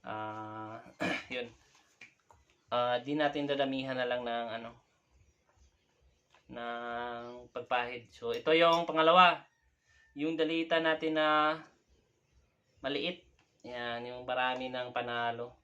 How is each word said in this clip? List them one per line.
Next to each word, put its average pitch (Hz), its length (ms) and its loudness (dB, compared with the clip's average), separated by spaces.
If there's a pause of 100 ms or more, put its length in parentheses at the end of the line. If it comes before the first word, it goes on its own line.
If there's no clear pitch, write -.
ah, 107 720 -10 (240)
<clears throat> 160 320 -4
yun. 120 160 -6 (1200)
Ah, 123 320 0
di 147 160 -4
natin 143 320 0
dadamihan 135 480 -2
na 127 80 0
lang 123 160 -2
ng, 117 260 -4 (140)
ano, 120 220 -18 (1700)
ng 120 1000 -8
pagpahid. 120 600 -4
So, 117 240 -4
ito 156 160 0
yung 170 320 6
pangalawa. 165 560 8 (760)
Yung 156 240 -2
dalita 165 400 2
natin 160 400 0
na 151 400 4 (1300)
maliit. 143 400 -4 (400)
Yan, 120 400 -6
yung 123 240 -10
marami 127 400 0
ng 123 240 -6
panalo. 120 720 -4